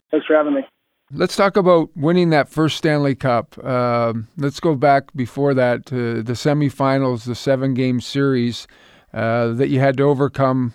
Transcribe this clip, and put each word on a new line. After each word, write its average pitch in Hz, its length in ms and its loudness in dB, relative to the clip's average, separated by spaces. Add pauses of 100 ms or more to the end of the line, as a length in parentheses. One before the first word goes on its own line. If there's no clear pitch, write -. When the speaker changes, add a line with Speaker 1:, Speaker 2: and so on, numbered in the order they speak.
(120)
Speaker 1:
Thanks 151 140 -2
for 156 100 2
having 147 200 2
me. 135 100 -4 (460)
Speaker 2:
Let's 165 240 -4
talk 196 200 2
about 175 400 4
winning 170 360 2
that 143 180 2
first 156 280 0
Stanley 147 380 0
Cup. 120 480 -2
Um, 120 640 -2 (100)
let's 143 220 -4
go 165 160 0
back 139 400 2
before 139 380 -2
that 123 340 0
to 117 360 -4
the 120 100 -6
semifinals, 135 920 -2
the 123 100 -6
seven-game 131 680 -2
series, 127 680 -2 (460)
uh, 113 400 -2
that 131 160 0
you 139 100 0
had 135 180 0
to 139 60 0
overcome 131 720 0